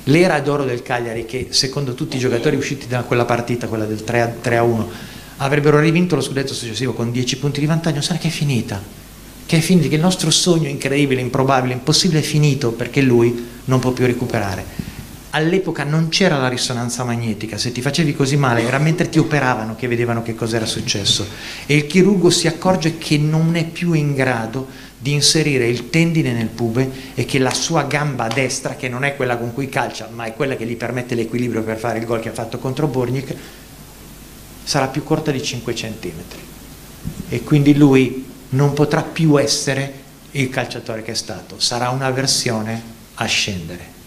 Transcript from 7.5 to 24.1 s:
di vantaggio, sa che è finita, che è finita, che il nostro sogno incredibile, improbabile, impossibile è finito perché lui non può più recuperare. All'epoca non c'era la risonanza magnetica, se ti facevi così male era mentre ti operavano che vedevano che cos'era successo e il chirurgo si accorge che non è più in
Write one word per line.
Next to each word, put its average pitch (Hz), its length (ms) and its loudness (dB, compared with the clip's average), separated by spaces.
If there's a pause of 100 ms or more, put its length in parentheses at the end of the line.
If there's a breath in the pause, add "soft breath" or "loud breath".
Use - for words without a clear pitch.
di 147 60 2
vantaggio, 156 340 0
sa 160 180 -2
che 165 100 -2
è - 20 2
finita, 123 480 -2 (680)
che 165 100 2
è 156 40 6
finita, 160 280 4
che 143 60 2
il 151 60 2
nostro 175 300 2
sogno 160 380 4
incredibile, 139 520 2
improbabile, 127 520 2
impossibile 151 480 2
è - 20 -2
finito 143 500 2
perché 123 280 -2
lui 120 460 4 (180 loud breath)
non 131 140 2
può 127 140 2
più 123 140 2
recuperare. 110 840 -2 (440 loud breath)
All'epoca 160 520 0
non 160 240 0
c'era 160 300 2
la 127 100 2
risonanza 123 560 -2
magnetica, 113 520 -4
se 120 140 -4
ti 127 100 -6
facevi 143 360 0
così 139 200 2
male 120 280 4
era 127 140 2
mentre 160 300 2
ti 160 120 4
operavano 123 560 0
che 127 100 -6
vedevano 117 360 0
che 113 120 -6
cos'era 113 320 -2
successo - 580 -2 (420 loud breath)
e 143 100 4
il 147 100 2
chirurgo 180 440 6
si - 180 2
accorge 160 500 0
che - 180 0
non 160 380 2
è 165 100 0
più 170 280 -2
in 147 220 2